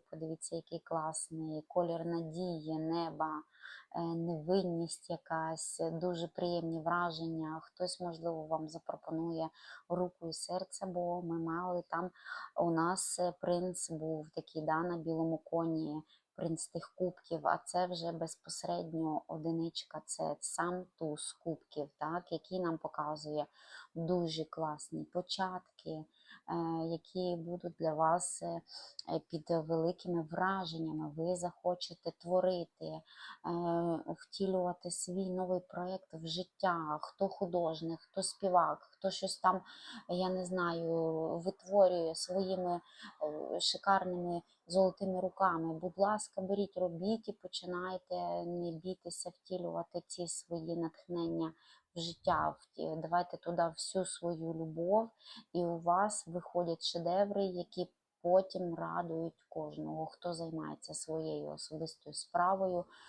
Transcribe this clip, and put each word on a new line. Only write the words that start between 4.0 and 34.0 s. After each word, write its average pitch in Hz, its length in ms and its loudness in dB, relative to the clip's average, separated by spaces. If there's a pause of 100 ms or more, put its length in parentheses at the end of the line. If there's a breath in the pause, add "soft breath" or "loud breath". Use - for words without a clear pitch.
невинність 170 1080 0
якась, 160 720 -4 (100)
дуже 170 360 -2
приємні 165 520 0
враження. 160 840 0
Хтось, - 360 -6
можливо, 165 440 -4
вам 156 260 -2
запропонує 160 800 -2 (400 loud breath)
руку 175 400 -2
і 160 40 -6
серце, 185 520 -4
бо 175 360 0
ми 165 180 0
мали 175 500 0
там, 175 220 0 (440 loud breath)
у 170 160 4
нас, 170 480 2
е, 180 220 2
принц 175 500 0
був 156 440 -4
такий, 160 260 -6
да, 156 200 2
на 175 160 0
білому 165 400 0
коні, 160 640 -2 (320 soft breath)
принц 165 320 -4
тих - 280 -10
кубків, 175 520 -2
а - 100 4
це 180 300 0
вже 170 240 -4
безпосередньо 165 1160 -4
одиничка, 165 760 -2
це 156 340 -2
сам 180 460 -2 (140)
туз 151 340 -4
кубків, - 640 -6
так, 165 340 -4
який 185 280 -4
нам 170 180 0
показує 151 680 -2 (500 loud breath)
дуже 165 480 0
класні 156 600 -4
початки, 180 1000 -4 (440 loud breath)
е, 165 380 0
які 175 480 -2
будуть 170 440 -6
для 160 140 2
вас, 160 500 2
е, 170 180 -2 (480 loud breath)
е, 160 200 0
під 156 200 -6
великими 165 720 2 (100)
враженнями. 165 840 0
Ви 170 180 2
захочете 175 760 -2
творити, 180 760 2
е, 156 160 -6 (1080 loud breath)